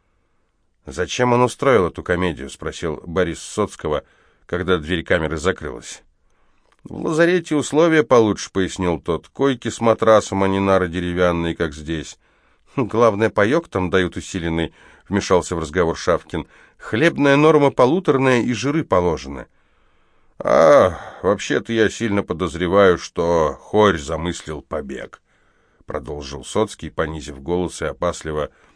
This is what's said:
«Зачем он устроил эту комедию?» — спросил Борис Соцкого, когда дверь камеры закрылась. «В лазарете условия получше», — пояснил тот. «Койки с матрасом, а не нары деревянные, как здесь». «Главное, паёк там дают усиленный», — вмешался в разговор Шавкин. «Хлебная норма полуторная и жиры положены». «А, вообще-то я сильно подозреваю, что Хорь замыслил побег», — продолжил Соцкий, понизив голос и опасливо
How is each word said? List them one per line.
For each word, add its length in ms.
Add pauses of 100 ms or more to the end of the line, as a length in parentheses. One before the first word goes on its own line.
(880)
«Зачем 460
он 100
устроил 440
эту 160
комедию?» — 480
спросил 560
Борис 320
Соцкого, 640 (440)
когда 320
дверь 260
камеры 320
закрылась. 640 (840)
«В 200
лазарете 500
условия 480
получше», — 500
пояснил 460
тот. 300
«Койки 400
с 120
матрасом, 640
а 60
не 100
нары 300
деревянные, 640
как 200
здесь». 440 (580)
«Главное, 520
паёк 400
там 220
дают 260
усиленный», — 560 (360)
вмешался 460
в 40
разговор 380
Шавкин. 500 (320)
«Хлебная 580
норма 340
полуторная 680
и 120
жиры 320
положены». 600 (920)
«А, 600 (240)
вообще-то 500
я 180
сильно 320
подозреваю, 720
что 640
Хорь 380
замыслил 640
побег», — 580 (640)
продолжил 580
Соцкий, 460
понизив 500
голос 400
и 60
опасливо 640 (260)